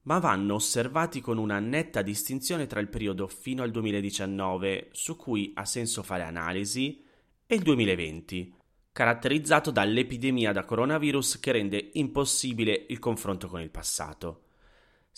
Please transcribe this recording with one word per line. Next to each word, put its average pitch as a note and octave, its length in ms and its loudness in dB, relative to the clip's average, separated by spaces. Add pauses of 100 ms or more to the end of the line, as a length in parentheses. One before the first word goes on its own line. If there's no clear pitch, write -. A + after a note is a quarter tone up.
ma D3+ 160 0
vanno G2+ 380 2
osservati C3 640 0
con A#2 160 -2
una G#2 220 0
netta B2 420 -2
distinzione C3 640 -2
tra G#2 140 -4
il G#2 80 -2
periodo G2+ 400 -2
fino C3 340 -6
al A#2+ 80 0
duemiladiciannove, G2 1200 0
su - 260 -6
cui G#2+ 360 -2
ha G2+ 120 -6
senso A2+ 360 -2
fare F#2 220 -4
analisi, F#2+ 800 -2 (420)
e - 80 0
il G#3 80 2
duemilaventi, F#2 880 2 (400)
caratterizzato C#3+ 800 4
dall'epidemia A#2+ 800 2
da G2 140 0
coronavirus C#3 760 2
che C3+ 120 0
rende G#2 420 0
impossibile C3 960 0
il A#2+ 80 -4
confronto G2+ 500 -2
con F2 140 -8
il D#2+ 80 -10
passato. - 720 -8 (760)